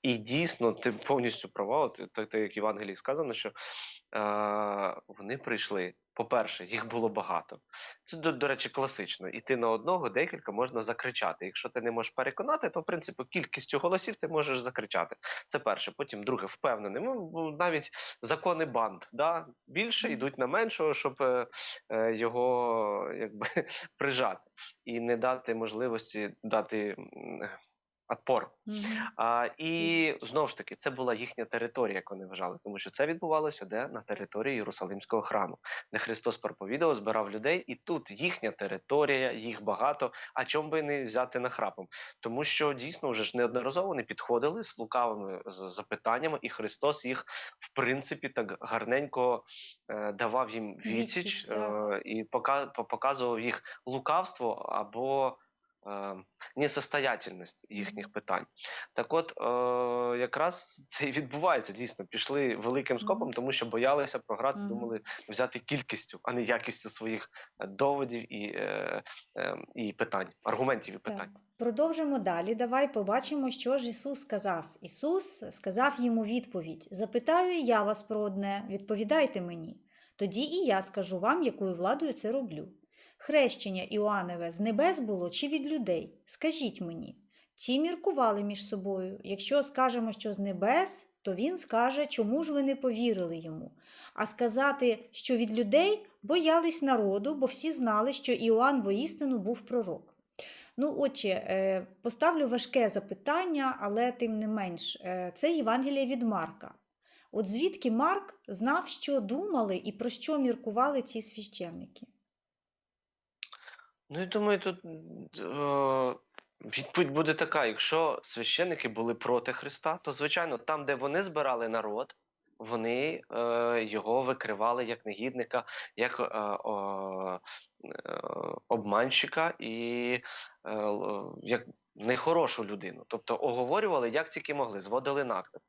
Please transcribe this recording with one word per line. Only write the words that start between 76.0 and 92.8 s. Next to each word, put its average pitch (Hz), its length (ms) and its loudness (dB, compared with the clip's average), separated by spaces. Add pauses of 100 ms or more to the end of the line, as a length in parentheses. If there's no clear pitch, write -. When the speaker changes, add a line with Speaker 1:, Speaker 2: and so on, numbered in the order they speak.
Speaker 2:
відповідь: 202 680 -4
"Запитаю 247 680 2
я 233 240 6
вас 208 200 2
про 214 160 -2
одне, 196 500 -2
відповідайте 214 720 2
мені. 170 360 -8 (380)
Тоді 202 260 0
і 330 240 0
я 196 160 6
скажу 185 380 -4
вам, 294 240 4
якою 190 320 0
владою 254 380 2
це 220 180 -2
роблю. 185 360 -4 (500)
Хрещення 220 640 2
Іоаннове 180 680 0
з 170 80 -10
небес 233 400 4
було 190 300 0
чи 285 180 0
від 285 240 0
людей? 190 420 0 (120)
Скажіть 311 560 -2
мені". 170 360 -8 (380)
Ті 254 240 2
міркували 285 640 2
між 202 240 -2
собою. 190 560 -4
Якщо 233 400 2
скажемо, 247 480 2
що 208 220 -4
з 196 60 -6
небес, 202 720 2 (120)
то 190 140 -2
він 311 220 0
скаже: 262 480 2
"Чому 247 380 2
ж 302 100 -2
ви 285 100 4
не 269 120 2
повірили 220 640 0